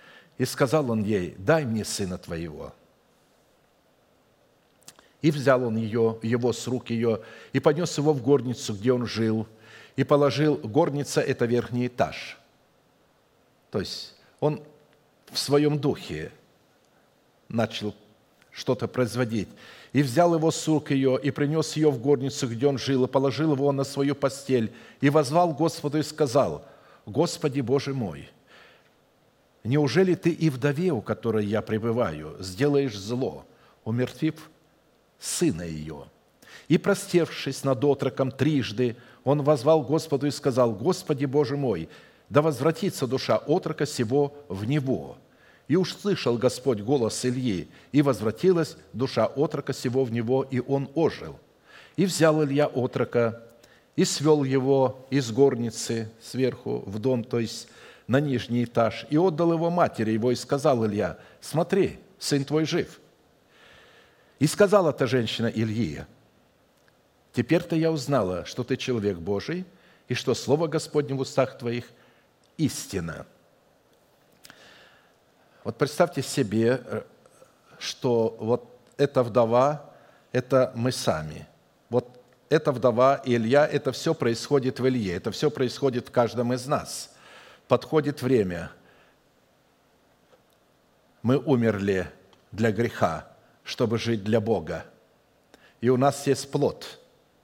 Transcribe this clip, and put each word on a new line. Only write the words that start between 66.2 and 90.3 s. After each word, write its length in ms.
«Теперь-то 420
я 160
узнала, 540
что 180
ты 140
человек 400
Божий, 480
и 60
что 180
слово 340
Господне 480
в 60
устах 380
твоих 320
истина». 720
Вот 120
представьте 460
себе, 600
э, 200
что 600
вот 340
эта 260
вдова — 680
это 420
мы 180
сами. 540
Вот 180
эта 240
вдова 440
и 180
Илья — 380
это 200
всё 220
происходит 640
в 80
Илье, 280
это 140
всё 200
происходит 580
в 20
каждом 440
из 120
нас. 440
Подходит 560
время. 480